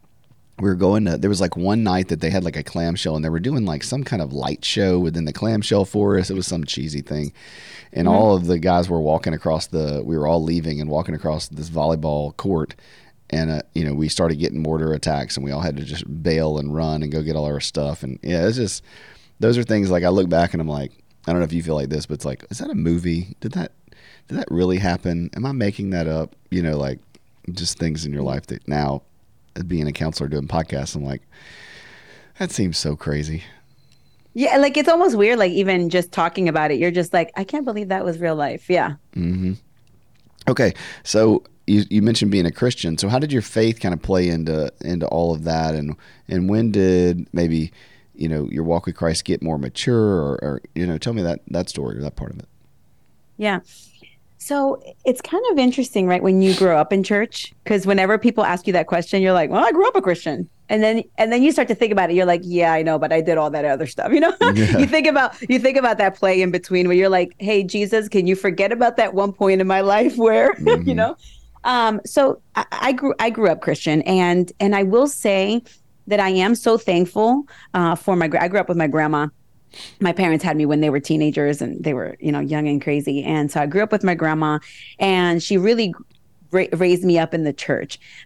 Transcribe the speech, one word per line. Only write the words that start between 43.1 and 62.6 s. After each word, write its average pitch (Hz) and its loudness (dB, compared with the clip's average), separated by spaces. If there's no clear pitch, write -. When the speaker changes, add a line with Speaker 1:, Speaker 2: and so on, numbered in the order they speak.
Speaker 1:
did 147 -2
your 127 0
faith 113 0
kinda 92 -2
play 90 0
into, 80 -2
into 87 -4
all 85 0
of 78 -6
that? 80 -2
And, 73 -6
and 92 0
when 110 2
did 90 2
maybe, 82 0
you 80 -6
know, 76 -4
your 76 -4
walk 85 -2
with 90 -6
Christ - -2
get 90 -2
more 80 -4
mature? 71 -2
Or, 71 -2
or, 69 -6
you 87 -2
know, 80 -2
tell 120 -4
me 110 -2
that, 85 -4
that 87 -4
story 60 -8
or 65 -10
that 73 -8
part - -10
of - -16
it. - -20
Speaker 2:
Yeah. 208 -2
So 277 -2
it's 254 0
kind 403 -4
of 294 2
interesting, 247 0
right, 180 2
when 190 4
you 190 4
grow 175 4
up 151 2
in 196 2
church, - -2
'cause 202 0
whenever 196 4
people 220 2
ask 175 -2
you 196 2
that 170 2
question, 180 0
you're 185 4
like, 160 4
"Well, 202 2
I 466 4
grew 370 4
up 480 0
a 381 4
Christian." 170 -2
And 214 2
then, 220 2
and 226 2
then 247 4
you 302 6
start 262 0
to 214 0
think 214 0
about 190 2
it. 170 2
You're 185 4
like, 175 2
"Yeah, 175 2